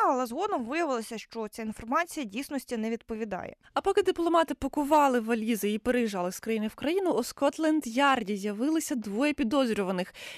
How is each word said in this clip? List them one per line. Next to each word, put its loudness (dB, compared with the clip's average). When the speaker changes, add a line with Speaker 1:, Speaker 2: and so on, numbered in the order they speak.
Speaker 1:
але 2
згодом -2
виявилося, -2
що -8
ця -12
інформація -4
дійсності -6
не -2
відповідає. -6
Speaker 2:
А 0
поки 2
дипломати 2
пакували 4
валізи 0
і 0
переїжджали 0
з -10
країни -2
в -10
країну, 0
у 2
Скотленд-Ярді 2
з'явилися -2
двоє 0
підозрюваних. 0